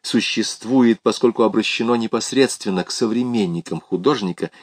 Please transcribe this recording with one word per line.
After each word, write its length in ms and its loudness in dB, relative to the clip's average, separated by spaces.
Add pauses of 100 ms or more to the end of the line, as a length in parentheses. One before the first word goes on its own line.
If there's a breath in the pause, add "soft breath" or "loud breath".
существует, 960 2
поскольку 420 2
обращено 520 0
непосредственно 880 -2
к 80 -10
современникам 880 -2
художника, 720 -2 (120)